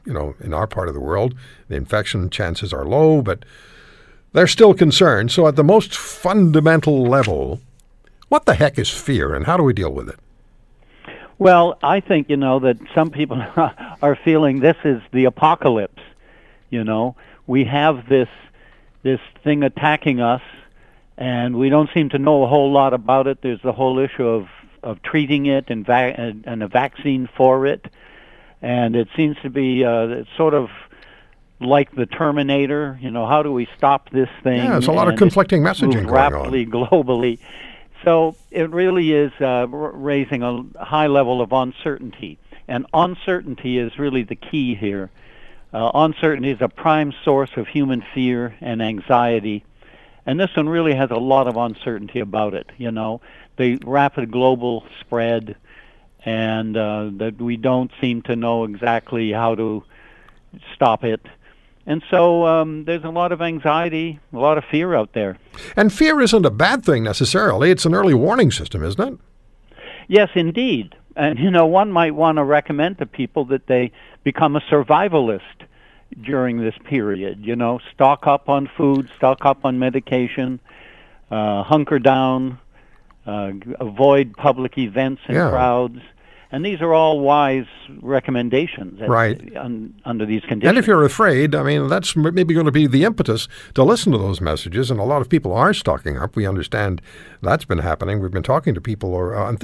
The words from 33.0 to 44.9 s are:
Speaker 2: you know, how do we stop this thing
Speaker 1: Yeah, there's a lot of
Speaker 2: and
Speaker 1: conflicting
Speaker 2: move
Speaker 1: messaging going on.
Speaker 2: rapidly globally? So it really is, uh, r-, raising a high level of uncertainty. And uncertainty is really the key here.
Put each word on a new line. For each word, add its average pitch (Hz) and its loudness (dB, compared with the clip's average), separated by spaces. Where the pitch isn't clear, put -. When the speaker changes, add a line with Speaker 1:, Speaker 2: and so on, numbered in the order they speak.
Speaker 2:
you 127 -10
know, 117 -6
how 147 2
do 147 -4
we 123 -2
stop 139 0
this 131 0
thing 127 0
Speaker 1:
Yeah, 247 0
there's 127 0
a 165 2
lot 180 2
of - 2
Speaker 2:
and - -4
Speaker 1:
conflicting 185 4
Speaker 2:
move - 0
Speaker 1:
messaging 135 0
going 104 -2
on. - -2
Speaker 2:
rapidly 131 0
globally? 120 0
So 165 2
it 165 -4
really 175 0
is, 147 2
uh, 143 0
r-, 123 -2
raising 139 -6
a 123 -6
high 151 0
level 131 2
of 110 -4
uncertainty. 127 -6
And 127 -8
uncertainty 165 -4
is 117 -6
really 131 -4
the 113 -10
key 127 -6
here. 98 -6